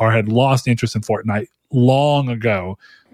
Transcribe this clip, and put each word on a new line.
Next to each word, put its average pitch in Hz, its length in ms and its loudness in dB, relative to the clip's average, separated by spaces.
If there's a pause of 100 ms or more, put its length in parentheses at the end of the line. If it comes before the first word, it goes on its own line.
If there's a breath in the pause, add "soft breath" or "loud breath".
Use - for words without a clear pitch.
or 113 100 2
had 110 160 0
lost 127 400 2
interest 117 300 0
in 107 40 -4
Fortnite 107 460 -4 (240)
long 139 560 2
ago. 107 500 -4 (360 soft breath)